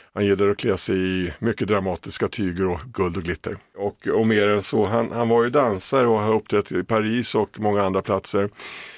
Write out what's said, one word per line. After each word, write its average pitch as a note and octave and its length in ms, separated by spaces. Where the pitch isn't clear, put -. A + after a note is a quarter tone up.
Han G#2 120
gillade G2+ 260
att G2+ 60
klä G2+ 200
sig - 200
i F#2 420
mycket A2 280
dramatiska F#2+ 600
tyger F#2 400
och F2 180
guld F#2 320
och F#2 60
glitter. F2 340
Och, G2+ 300
och A2 200
mer G#2 200
än G#2 140
så, G#2+ 240
han, A#2 260
han A#2 180
var A#2 140
ju A#2+ 60
dansare B2 580
och A2 120
har G#2+ 140
uppträtt G#2 380
i F2+ 120
Paris A2 520
och G#2+ 240
många G#2 240
andra F#2+ 180
platser. G2+ 480